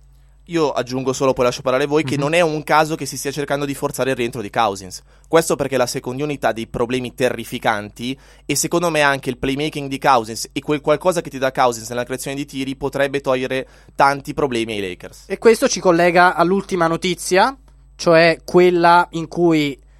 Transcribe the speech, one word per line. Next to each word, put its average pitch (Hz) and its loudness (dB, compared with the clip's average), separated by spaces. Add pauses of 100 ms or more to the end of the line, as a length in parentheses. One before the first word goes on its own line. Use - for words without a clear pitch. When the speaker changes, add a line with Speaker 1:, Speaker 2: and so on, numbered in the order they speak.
(460)
Speaker 1:
Io 160 0
aggiungo 127 -2
solo, 131 2
poi 127 0
lascio 123 -2
parlare 131 0
voi, 151 0
che 139 -4
Speaker 2:
Mhm. 143 -2
Speaker 1:
non 143 0
è 175 4
un 156 0
caso 156 2
che 147 -10
si 135 -10
stia 139 -6
cercando 143 -4
di 139 -6
forzare 135 -4
il 131 -2
rientro 120 -4
di 101 -10
Cousins. 98 -4 (280)
Questo 165 2
perché 135 -2
la 123 2
seconda 127 -8
unità 139 -4
ha 113 2
dei 110 -8
problemi 123 -4
terrificanti 117 -4 (260)
e 143 -2
secondo 170 0
me 151 2
anche 139 0
il 120 -8
playmaking 143 -4
di 135 -8
Cousins 117 0
e 139 -6
quel 151 -2
qualcosa 165 0
che 143 -10
ti 135 -10
dà 131 0
Cousins 120 0
nella 120 -4
creazione 135 -8
di 139 -6
tiri 135 -8
potrebbe 139 -2
togliere 131 -2 (280)
tanti 143 2
problemi 120 -2
ai 104 -4
Lakers. - -10
Speaker 3:
E 196 -8
questo 226 4
ci - -4
collega 175 4
all'ultima 175 2
notizia, 180 0 (380)
cioè 165 4
quella 175 6
in 165 -6
cui 156 0 (200)